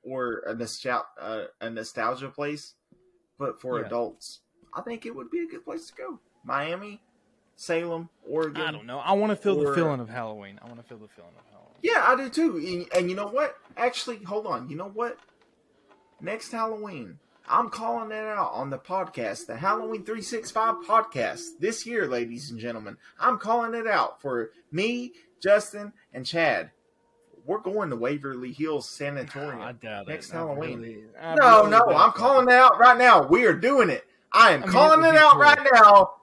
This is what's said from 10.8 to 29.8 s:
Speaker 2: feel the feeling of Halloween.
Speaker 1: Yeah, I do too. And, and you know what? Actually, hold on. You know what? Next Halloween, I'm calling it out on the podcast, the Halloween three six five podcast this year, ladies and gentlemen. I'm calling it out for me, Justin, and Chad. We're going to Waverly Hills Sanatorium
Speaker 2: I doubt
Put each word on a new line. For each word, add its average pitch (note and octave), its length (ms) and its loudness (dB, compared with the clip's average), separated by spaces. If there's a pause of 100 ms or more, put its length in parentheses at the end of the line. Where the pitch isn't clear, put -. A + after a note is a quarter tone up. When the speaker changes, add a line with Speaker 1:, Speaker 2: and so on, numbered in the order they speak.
Speaker 2:
feel A#2 140 -20
the G#2+ 120 -20
feeling - 280 -20
of - 140 -20
Halloween. - 320 -20
Speaker 1:
Yeah, A4+ 240 0
I B3+ 80 4
do C4 140 -8
too. D4+ 280 -2
And, F3 380 -8
and F3+ 140 2
you F#3 60 -6
know G3+ 120 -8
what? C4+ 280 -4 (200)
Actually, A#3+ 480 -6
hold G#3 240 -8
on. C3 220 -8
You C#3+ 80 -14
know G3 120 -12
what? A3+ 280 -10 (1040)
Next G#3 320 -12
Halloween, G#3 680 -10 (280)
I'm - 220 0
calling A3+ 420 -8
it G#3+ 140 -12
out G#3 280 -6
on C3+ 180 -8
the C3 80 -10
podcast, C3+ 680 -8
the A2+ 120 -14
Halloween A3 460 -4
three G#3+ 200 -10
six A3+ 260 -12
five A3+ 260 -2 (120)
podcast E3+ 720 -4
this G#3+ 260 -6
year, A3+ 220 -4
ladies A#2+ 420 -8
and A#2 100 -14
gentlemen. A2+ 380 -14 (220)
I'm A#3 180 -2
calling A3+ 380 -4
it A3+ 120 -8
out F3+ 320 -2
for A#2+ 300 -8 (220)
me, A#3+ 420 -6 (280)
Justin, G#3 520 -2 (180)
and B2+ 140 -12
Chad. D3+ 460 -4 (720)
We're G3 140 -6
going F#3+ 320 -6
to B2 40 -6
Waverly B2+ 560 -8
Hills D3 380 -8
Sanatorium C#3+ 720 -12
Speaker 2:
I A#2+ 120 -14
doubt G#2+ 340 -14